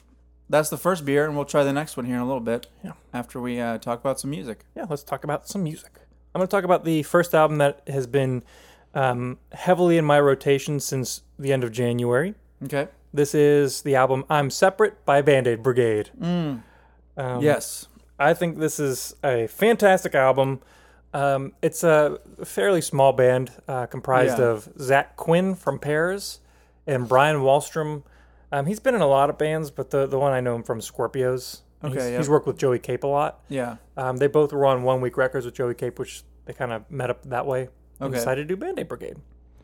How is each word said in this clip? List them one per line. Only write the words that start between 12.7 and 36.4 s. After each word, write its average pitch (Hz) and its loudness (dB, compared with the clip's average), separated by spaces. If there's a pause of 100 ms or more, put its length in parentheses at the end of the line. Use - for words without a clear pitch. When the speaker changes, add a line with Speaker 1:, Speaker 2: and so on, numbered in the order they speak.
Speaker 2:
This 143 0
is 147 4
the 143 0
album 131 2
I'm 147 2
Separate 190 0
by 143 4
Band-Aid 127 4
Brigade. 117 2
Speaker 1:
Mm. 165 -4 (540)
Speaker 2:
Um, 127 -4
Speaker 1:
Yes. - 0 (320)
Speaker 2:
I 147 4
think 165 -4
this 156 -2
is 135 -4 (100)
a 120 0
fantastic 196 2
album. 135 2 (520)
Um, 139 -2
it's - -2
a 151 4 (240)
fairly 196 0
small 135 4
band, 127 2 (180)
uh, 127 -6
comprised 127 0
Speaker 1:
Yeah. 123 4
Speaker 2:
of 110 -2 (100)
Zach 139 0
Quinn 180 0
from - -6
Pears 170 -4 (460)
and 123 -2
Brian 135 4
Wallstrom. 143 0 (480)
Um, 139 -4
he's 214 -4
been 262 0
in 208 0
a 151 4
lot 139 4
of 147 -4
bands, 156 -2
but 135 -10
the, 139 0
the 135 -2
one 139 2
I 131 0
know 123 -2
him 117 -6
from, 113 -6
Scorpios. 127 -4 (240)
Speaker 1:
Okay, 139 -6
Speaker 2:
He's, 135 -4
Speaker 1:
yep. 123 -4
Speaker 2:
he's 135 -2
worked 147 4
with 127 -2
Joey 127 0
Cape 123 -6
a 139 -2
lot. 143 0
Speaker 1:
Yeah. 123 -6 (200)
Speaker 2:
Um, 127 -4
they 143 2
both 147 2
were 143 0
on 127 2
One 127 2
Week 123 -4
Records 131 0
with 120 -12
Joey 123 -2
Cape, 120 -8
which - -12 (240)